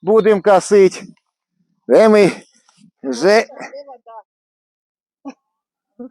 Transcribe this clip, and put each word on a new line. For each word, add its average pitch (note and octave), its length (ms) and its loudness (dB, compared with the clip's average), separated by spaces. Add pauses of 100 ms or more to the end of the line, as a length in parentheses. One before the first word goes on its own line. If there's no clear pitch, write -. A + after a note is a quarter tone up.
будемо G3+ 400 0
косити, G3 600 0 (840)
де F#3 220 2
ми G#3 220 2 (720)
вже. E3+ 420 -2 (2750)